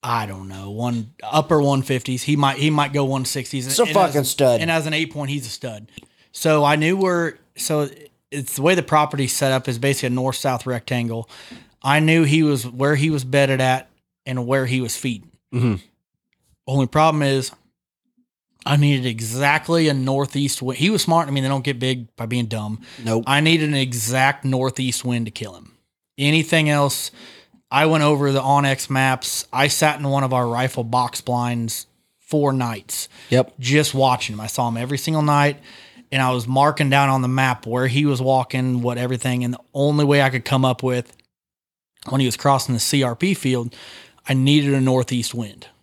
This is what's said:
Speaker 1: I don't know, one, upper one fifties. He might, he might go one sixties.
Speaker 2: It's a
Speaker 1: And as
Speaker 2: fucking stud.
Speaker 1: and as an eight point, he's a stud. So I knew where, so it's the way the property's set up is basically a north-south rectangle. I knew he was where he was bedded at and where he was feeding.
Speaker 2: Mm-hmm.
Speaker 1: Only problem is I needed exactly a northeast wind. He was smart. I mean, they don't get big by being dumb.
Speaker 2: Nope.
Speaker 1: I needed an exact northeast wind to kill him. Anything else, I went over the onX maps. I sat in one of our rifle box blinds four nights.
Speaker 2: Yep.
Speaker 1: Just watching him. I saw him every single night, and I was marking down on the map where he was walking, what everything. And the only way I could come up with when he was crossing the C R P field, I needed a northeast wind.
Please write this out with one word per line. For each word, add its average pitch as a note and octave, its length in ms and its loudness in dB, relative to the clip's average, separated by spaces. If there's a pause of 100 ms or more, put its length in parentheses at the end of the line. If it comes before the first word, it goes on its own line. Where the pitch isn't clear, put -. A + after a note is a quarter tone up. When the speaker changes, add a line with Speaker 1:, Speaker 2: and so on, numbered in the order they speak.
Speaker 1:
I A2+ 240 -4
don't F#2+ 220 -12
know, G2 220 -14
one, A#2 420 -6 (100)
upper D3+ 380 0
one C#3 220 2
fifties. B2+ 400 -4
He D3 140 0
might, C3+ 220 0
he D3+ 120 0
might C#3+ 220 0
go C#3+ 120 0
one C3 200 -2
sixties. B2+ 420 -6
Speaker 2:
It's C#3 120 -4
a A#3 40 4
Speaker 1:
And F#3+ 80 2
as D#3 40 -4
Speaker 2:
fucking D#3 300 2
stud. B2+ 360 2
Speaker 1:
and E3 100 -2
as D#3+ 160 0
an D#3 80 -4
eight D#3 180 -4
point, C#3+ 180 -6
he's C#3 160 -6
a A2 40 -12
stud. A2 380 -14 (440)
So D#3 320 4
I D3 120 6
knew D#3+ 200 2
where, F3 420 0 (180)
so D3 320 -2 (420)
it's C#3 260 -8
the C#3 60 -4
way F3 120 4
the F3 80 0
property's D3 520 0
set C3+ 180 0
up C3 160 0
is A#2+ 100 -4
basically C3+ 300 -2
a - 20 -2
north-south B2+ 560 -4
rectangle. A#2+ 600 -4 (540)
I C#3 180 4
knew D#3+ 240 4
he D#3 180 4
was C#3 260 0
where C3+ 260 0
he D3 160 2
was C#3+ 140 -2
bedded C3+ 360 2
at C3 280 0 (380)
and B2+ 200 -6
where C3 200 0
he C3 140 0
was A#2 160 -4
feeding. A#2 340 -6 (220)
Speaker 2:
Mm-hmm. A#2+ 240 2 (920)
Speaker 1:
Only C3+ 200 0
problem D3+ 360 2
is C3+ 280 0 (1120)
I C#3 120 2
needed C#3+ 300 2
exactly C#3+ 840 0
a C#3+ 60 2
northeast C3+ 680 -2
wind. B2+ 180 -6
He E3 120 2
was G3+ 120 0
smart. E3 260 2
I - 20 -6
mean, C#3 140 -2
they C3 40 -2
don't C3+ 160 -2
get C3+ 140 -4
big B2+ 380 -4
by A#2 100 -8
being A#2+ 200 -2
dumb. G#2+ 360 -8 (200)
Speaker 2:
Nope. A2+ 240 -2
Speaker 1:
I C#3 140 4
needed D#3 300 2
an C#3+ 60 0
exact B2+ 680 0
northeast C3 600 -2
wind A#2+ 220 -2
to G#2+ 60 -10
kill G#2+ 220 -12
him. - 180 -20 (460)
Anything D3+ 500 2
else, C#3+ 440 0 (580)
I C#3+ 160 4
went D#3 160 4
over C#3+ 300 2
the C3+ 80 2
onX C#3 500 0
maps. C3 640 0
I C3+ 160 2
sat D3 320 0
in C#3+ 80 -2
one C#3 160 0
of B2+ 80 -2
our B2 160 0
rifle B2+ 360 -2
box A#2+ 360 -2
blinds A#2+ 680 -4 (320)
four D3 340 0
nights. A#2+ 560 -6 (220)
Speaker 2:
Yep. B2+ 300 2
Speaker 1:
Just C#3 340 0
watching C3 400 0
him. G#2+ 60 -10
I G#2+ 80 -10
saw B2 200 -2
him A#2 80 -4
every B2+ 220 -6
single D#3 240 -2
night, C#3+ 360 2 (520)
and C3+ 100 -2
I B2+ 120 0
was A#2+ 160 -4
marking C#3 420 2
down C#3 180 4
on C3+ 140 2
the B2 60 0
map C3 380 0
where B2 200 0
he C3 200 0
was C3 140 0
walking, B2+ 600 0
what A#2+ 160 -2
everything. B2 460 -2
And B2 100 -2
the B2 60 -14 (140)
only D3 300 2
way C#3+ 180 4
I C3+ 80 4
could B2+ 140 -4
come C3+ 200 2
up B2+ 180 0
with B2 300 -4 (960)
when C3+ 120 0
he C3 60 4
was A#2 100 -2
crossing C3+ 380 2
the A2+ 60 -2
C C#3 240 0
R A#2+ 100 -2
P F#3+ 200 0
field, B2 420 -2 (520)
I C#3 60 0
needed C#3 400 4
a C3+ 60 2
northeast B2+ 540 0
wind. A2+ 340 -10 (140)